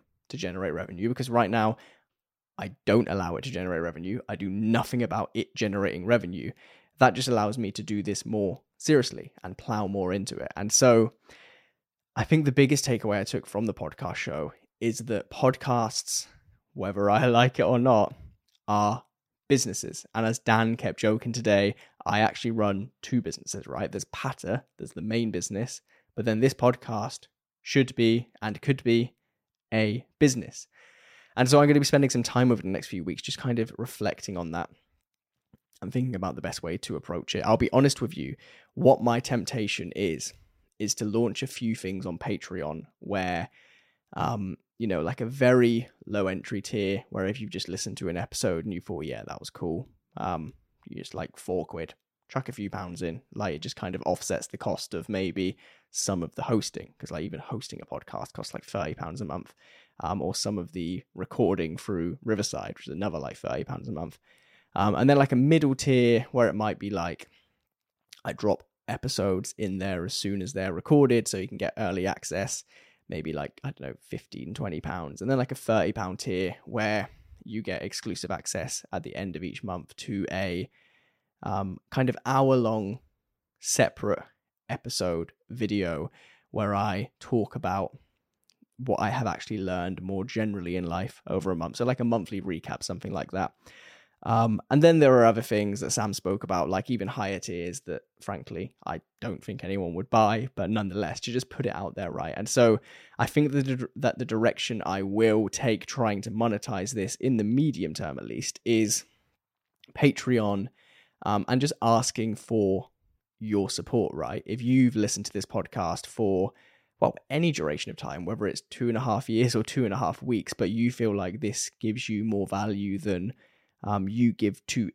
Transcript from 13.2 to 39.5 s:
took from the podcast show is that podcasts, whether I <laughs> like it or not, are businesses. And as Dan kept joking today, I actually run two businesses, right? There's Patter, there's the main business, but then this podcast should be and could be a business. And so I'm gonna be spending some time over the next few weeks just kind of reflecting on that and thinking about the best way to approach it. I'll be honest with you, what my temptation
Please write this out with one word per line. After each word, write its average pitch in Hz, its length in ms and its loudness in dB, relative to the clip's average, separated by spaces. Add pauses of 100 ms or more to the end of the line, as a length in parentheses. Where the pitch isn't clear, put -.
took - 240 -6
from 107 180 -2
the 104 80 -2
podcast - 440 -8
show 73 360 -6 (260)
is 113 200 -2
that 113 320 -4
podcasts, - 960 0 (460)
whether 101 360 0
I 113 160 6
<laughs> 117 140 6
like 127 180 6
it - 60 4
or 120 160 6
not, 120 340 6 (540)
are 104 360 2 (440)
businesses. - 640 -2
And 113 140 0
as 117 100 0
Dan 113 380 4
kept - 240 -4
joking 107 320 0
today, 104 420 4 (320)
I 104 140 2
actually - 320 0
run 104 400 0 (100)
two 123 200 0
businesses, - 460 -8
right? 73 240 -4
There's 98 140 -6
Patter, - 580 -4 (140)
there's - 160 -12
the - 80 -10
main 113 280 0
business, 101 520 -4 (340)
but 107 80 -2
then 110 160 2
this 123 140 4
podcast - 720 0 (340)
should 131 340 2
be 117 340 4 (120)
and 107 200 -6
could 135 220 0
be 117 300 2 (600)
a 110 320 0 (120)
business. 127 500 2 (680)
And 127 140 4
so 143 100 10
I'm 147 80 10
gonna 143 140 8
be 139 40 4
spending 139 240 6
some 120 140 2
time 127 260 4
over 107 120 4
the 92 80 -6
next - 180 -4
few 92 160 -6
weeks 90 180 -6
just - 160 -6
kind 120 220 -2
of 117 180 -2
reflecting - 600 -6
on 87 140 -4
that 85 180 -4 (1120)
and 95 100 -8
thinking 127 240 -2
about 90 200 -4
the 76 60 -10
best - 220 -6
way 85 140 -4
to - 180 -8
approach 82 400 -6
it. - 100 -2
I'll - 120 6
be - 140 2
honest 135 300 6
with 98 160 -4
you, 69 200 -8 (360)
what - 300 6
my 120 160 2
temptation 107 720 -4